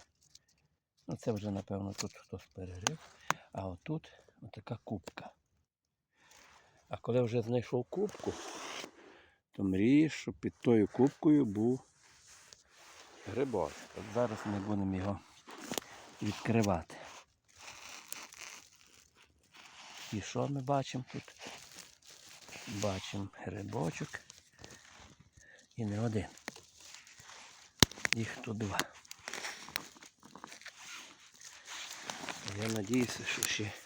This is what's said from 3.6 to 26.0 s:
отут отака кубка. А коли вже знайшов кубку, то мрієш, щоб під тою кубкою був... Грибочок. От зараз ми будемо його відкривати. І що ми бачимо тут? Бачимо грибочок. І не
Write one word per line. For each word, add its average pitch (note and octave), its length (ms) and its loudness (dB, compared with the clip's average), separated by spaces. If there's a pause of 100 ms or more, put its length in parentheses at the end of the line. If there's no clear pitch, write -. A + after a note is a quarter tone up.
отут D#3 440 -4 (300)
отака A2 420 -10
кубка. - 460 -6 (1600)
А - 80 -6
коли B2 240 4
вже A#2 200 4
знайшов B2 480 2
кубку, F#3 440 0 (1200)
то - 120 -2
мрієш, A#2+ 500 8
щоб - 200 -6
під - 260 -4
тою A2 280 8
кубкою C#3+ 580 8
був... A2+ 360 4 (1400)
Грибочок. G2+ 520 2 (200)
От F2+ 60 -4 (100)
зараз A2 320 2
ми G#2 140 2
будемо G2 360 2
його G2 240 0 (1000)
відкривати. G#2 720 2 (3250)
І G#2 80 0
що B2 260 0
ми C#3 140 -2
бачимо C3 500 2
тут? - 240 -10 (1300)
Бачимо G2+ 680 -2
грибочок. A#2+ 840 -4 (1600)
І A#2 100 -2
не G2+ 160 0